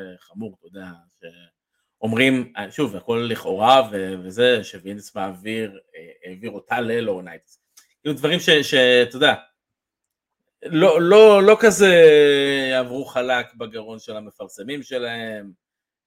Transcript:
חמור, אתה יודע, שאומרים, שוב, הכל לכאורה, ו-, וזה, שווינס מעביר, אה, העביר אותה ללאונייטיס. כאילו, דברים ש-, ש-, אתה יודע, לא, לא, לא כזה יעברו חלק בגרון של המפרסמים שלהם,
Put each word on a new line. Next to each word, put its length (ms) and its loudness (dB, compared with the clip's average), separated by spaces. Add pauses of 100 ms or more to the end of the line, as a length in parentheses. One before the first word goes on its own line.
(180)
חמור, 400 -18
אתה 80 -20
יודע, 200 -20 (340)
שאומרים, 1300 -6 (180)
שוב, 260 -8
הכל 340 -6
לכאורה, 640 0
ו-, 220 -8 (100)
וזה, 400 -2
שווינס 520 -18
מעביר, 640 -10 (160)
אה, 340 -20
העביר 200 -16
אותה 300 -8
ללאונייטיס. 760 -8 (440)
כאילו, 120 -6
דברים 260 -4
ש-, 100 -2
ש-, 240 0
אתה 420 2
יודע, 180 0 (1300)
לא, 380 2
לא, 400 8
לא 180 6
כזה 340 4 (760)
יעברו 340 -4
חלק 500 -6
בגרון 440 -16
של 180 -16
המפרסמים 680 -16
שלהם, 680 -12 (540)